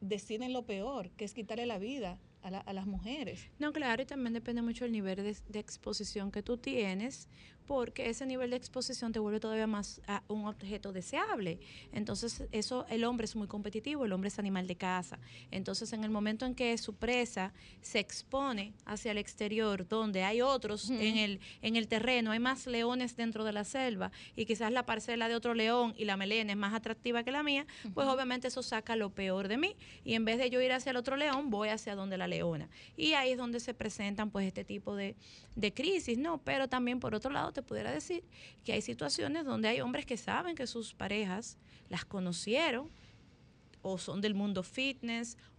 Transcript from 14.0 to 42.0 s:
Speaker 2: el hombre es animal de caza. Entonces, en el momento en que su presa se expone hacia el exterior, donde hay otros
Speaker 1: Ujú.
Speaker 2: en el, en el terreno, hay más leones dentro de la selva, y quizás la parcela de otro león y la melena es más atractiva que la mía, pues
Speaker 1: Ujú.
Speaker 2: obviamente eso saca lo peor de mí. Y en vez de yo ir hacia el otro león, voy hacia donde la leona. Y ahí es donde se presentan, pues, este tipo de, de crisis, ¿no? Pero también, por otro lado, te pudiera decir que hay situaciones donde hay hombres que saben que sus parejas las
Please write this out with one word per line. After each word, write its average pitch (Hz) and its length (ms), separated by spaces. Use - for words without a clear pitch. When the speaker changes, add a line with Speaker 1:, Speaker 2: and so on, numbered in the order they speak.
Speaker 2:
el 208 80
hombre 190 160
es - 100
animal 190 280
de 180 100
caza. 185 420
Entonces, 196 440
en 214 100
el 214 60
momento 214 340
en 254 100
que 233 220
su 226 180
presa 233 600
se - 200
expone 220 720
hacia 214 280
el 208 40
exterior, 208 720
donde 214 360
hay 220 180
otros 254 480
Speaker 1:
Ujú. 240 100
Speaker 2:
en 220 160
el, 202 240
en 226 140
el 220 120
terreno, 226 440
hay 226 60
más 254 280
leones 240 500
dentro 220 280
de 214 100
la 208 100
selva, 208 480
y 226 80
quizás 214 260
la 247 140
parcela 226 460
de 233 40
otro 233 200
león 233 420
y 214 80
la 196 140
melena 208 340
es 202 60
más 208 160
atractiva 226 500
que 247 60
la 285 120
mía, 285 240
pues 277 120
Speaker 1:
Ujú. 269 80
Speaker 2:
obviamente 254 340
eso 247 140
saca 226 320
lo 214 140
peor 190 400
de 214 80
mí. 370 180
Y - 80
en 226 140
vez 226 100
de 254 140
yo 247 100
ir 254 120
hacia 254 180
el 254 80
otro 262 180
león, 285 320
voy 214 220
hacia 214 240
donde 190 240
la 180 80
leona. 165 420
Y 311 200
ahí 262 160
es 247 80
donde 240 200
se 240 140
presentan, 208 580
pues, 196 160
este 190 180
tipo 202 320
de, 196 200
de 208 160
crisis, 302 460
¿no? 311 240
Pero 269 260
también, 247 320
por 226 140
otro 220 160
lado, 285 240
te 269 80
pudiera 220 300
decir 330 320
que 226 80
hay 214 100
situaciones 285 640
donde 220 240
hay 247 120
hombres 254 260
que 240 100
saben 311 400
que 254 100
sus 226 260
parejas 202 640
las 180 160